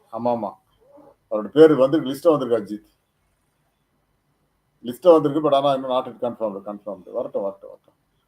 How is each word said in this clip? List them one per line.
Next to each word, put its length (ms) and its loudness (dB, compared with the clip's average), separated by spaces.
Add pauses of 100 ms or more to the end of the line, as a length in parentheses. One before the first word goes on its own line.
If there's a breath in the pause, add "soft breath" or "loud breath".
(120)
ஆமா, 180 -6
ஆமா, 200 -6 (800)
அவரோட 160 -6
பேரு 300 6
வந்திருக்கு, 360 0
லிஸ்ட் 260 2
வந்திருக்கு 200 -2
அஜித், 300 -10 (2000)
லிஸ்ட் 280 2
வந்திருக்கு. 380 2
But 40 2
ஆனா 180 0
இன்னும் 180 -6
not 140 -2
yet 160 -16
confirmed, 440 -8
confirmed. 460 -14
வரட்டும், 320 -8
வரட்டும், 280 -10
வரட்டும். 260 -20 (320)